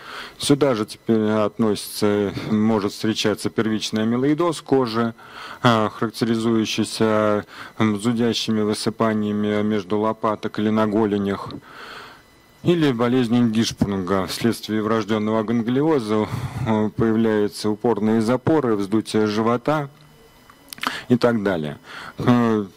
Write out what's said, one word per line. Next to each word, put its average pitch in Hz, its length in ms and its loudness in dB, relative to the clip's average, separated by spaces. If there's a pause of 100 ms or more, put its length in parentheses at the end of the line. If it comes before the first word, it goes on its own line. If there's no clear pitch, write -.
(380)
Сюда 139 380 2
же 107 100 -2
теперь 110 460 0
относится, 104 1000 0 (200)
может 107 420 2
встречаться 107 560 -2
первичный 110 540 -2
амилоидоз 147 580 0
кожи, 117 540 0 (480)
э, 113 260 4
характеризующийся, 110 1600 0 (320)
м, 107 220 0
зудящими 113 640 0
высыпаниями 104 1040 -2
между 104 340 -2
лопаток 107 600 -2
или 107 100 2
на 110 180 2
голенях, 101 640 0 (1160)
или 165 280 4
болезнь 120 580 2
Гишпунга. 98 800 0
Вследствие 107 540 -2
врожденного 110 640 0
ганглиоза, 117 840 0 (400)
э, 107 280 2
появляются 110 760 2
упорные 110 520 2
запоры, 123 540 2
вздутие 107 520 0
живота 120 640 0 (1200)
и 127 100 4
так 117 260 2
далее. 80 360 -2 (380)
Э, 117 480 2 (120)